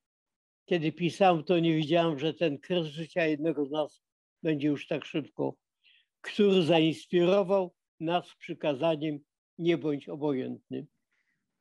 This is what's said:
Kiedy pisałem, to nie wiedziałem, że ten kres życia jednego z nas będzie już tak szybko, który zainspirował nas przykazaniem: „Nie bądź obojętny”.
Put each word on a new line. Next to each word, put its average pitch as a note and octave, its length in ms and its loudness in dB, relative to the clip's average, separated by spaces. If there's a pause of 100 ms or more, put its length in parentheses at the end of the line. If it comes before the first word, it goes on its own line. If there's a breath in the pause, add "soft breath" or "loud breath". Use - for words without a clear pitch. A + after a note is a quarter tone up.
(640)
Kiedy D#3+ 280 -2
pisałem, F3 520 2
to F3+ 140 2
nie E3 180 2
wiedziałem, D#3+ 420 0
że E3 160 -2
ten D#3 240 -2
kres F3+ 280 -4
życia D#3+ 380 -6
jednego D3 420 -2
z C3 40 -8
nas D3+ 320 -6 (400)
będzie D3+ 260 0
już C#3+ 180 -2
tak E3+ 180 -4
szybko, C#3 500 -6 (680 soft breath)
który F#3+ 420 2
zainspirował F3 1120 2 (260)
nas E3 340 -4
przykazaniem: D3+ 840 -2 (400)
„Nie E3+ 200 2
bądź D3 300 -4
obojętny”. C3+ 800 -6 (760)